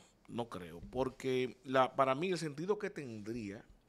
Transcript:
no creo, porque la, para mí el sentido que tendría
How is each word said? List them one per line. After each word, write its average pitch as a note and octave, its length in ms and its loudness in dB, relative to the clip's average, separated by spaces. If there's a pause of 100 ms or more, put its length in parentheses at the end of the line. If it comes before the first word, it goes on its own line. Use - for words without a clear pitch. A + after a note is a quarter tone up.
(300)
no A2+ 180 -2
creo, E2+ 320 -10 (100)
porque B2+ 760 0
la, C3 300 4
para C3 200 6
mí F3 160 0
el F3 60 2
sentido D#3+ 420 -2
que G3+ 100 -4
tendría A2 760 -6 (240)